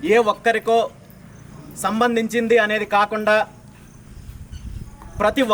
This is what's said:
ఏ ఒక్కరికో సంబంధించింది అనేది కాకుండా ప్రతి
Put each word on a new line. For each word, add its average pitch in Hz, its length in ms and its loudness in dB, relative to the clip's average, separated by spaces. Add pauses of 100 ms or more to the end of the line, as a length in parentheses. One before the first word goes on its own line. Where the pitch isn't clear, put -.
(140)
ఏ 226 40 6 (140)
ఒక్కరికో 226 460 0 (1040)
సంబంధించింది 226 800 2
అనేది 208 300 -2
కాకుండా 214 400 2 (1800)
ప్రతి 214 240 2 (100)